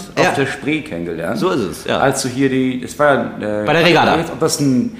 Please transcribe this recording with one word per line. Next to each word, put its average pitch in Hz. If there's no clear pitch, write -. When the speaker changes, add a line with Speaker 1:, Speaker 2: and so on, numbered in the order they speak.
Speaker 1:
Ja. 175
Speaker 2:
auf 170
der 139
Spree 147
kennengelernt. 85
Speaker 1:
So 180
ist 156
es, 82
ja. 113
Speaker 2:
Als 135
du 131
hier 131
die, 131
es -
war 147
ja, 107
äh, 107
Speaker 1:
Bei 151
der 170
Regatta. 151
Speaker 2:
ob 123
das 156
ein, 131